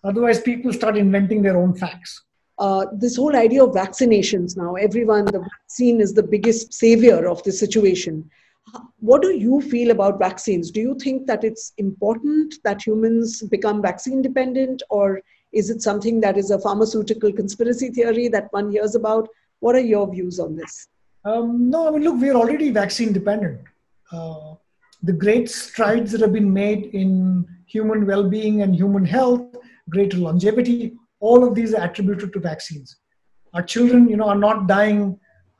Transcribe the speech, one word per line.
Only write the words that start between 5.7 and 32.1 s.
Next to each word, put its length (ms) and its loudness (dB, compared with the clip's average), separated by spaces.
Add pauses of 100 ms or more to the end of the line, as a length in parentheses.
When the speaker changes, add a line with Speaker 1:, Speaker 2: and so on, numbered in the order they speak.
Speaker 2:
is 120 2
the 100 2
biggest 520 0
savior 520 6
of 180 -4
the 60 -2
situation. 800 0 (680)
What 240 4
do 80 2
you 300 0
feel 300 0
about 280 2
vaccines? 520 -2
Do 100 -6
you 160 -2
think 300 -6
that 180 -2
it's 340 -8
important 840 -2
that 240 -6
humans 560 -2
become 400 -2
vaccine 400 -4
dependent, 680 -2
or 320 0 (300)
is 180 -2
it 120 -8
something 380 -2
that 160 2
is 140 -2
a 80 2
pharmaceutical 760 -2
conspiracy 580 -4
theory 380 0
that 240 -4
one 180 -4
hears 240 -2
about? 340 0 (320)
What 160 2
are 40 4
your 300 0
views 280 -8
on 180 -6
this? 320 -16 (360)
Speaker 1:
Um, 460 0
no, 180 0
I 40 0
mean, 120 0
look, 160 0
we're 160 2
already 340 0
vaccine 420 -2
dependent. 480 -4 (520)
Uh, 420 -14 (480)
the 100 0
great 380 0
strides 600 -2
that 80 -2
have 120 2
been 200 2
made 420 -2
in 520 0 (200)
human 400 -2
well-being 560 0
and 120 0
human 300 0
health, 520 0 (340)
greater 280 -2
longevity, 760 0 (260)
all 260 6
of 80 0
these 200 -2
are 120 -2
attributed 460 -4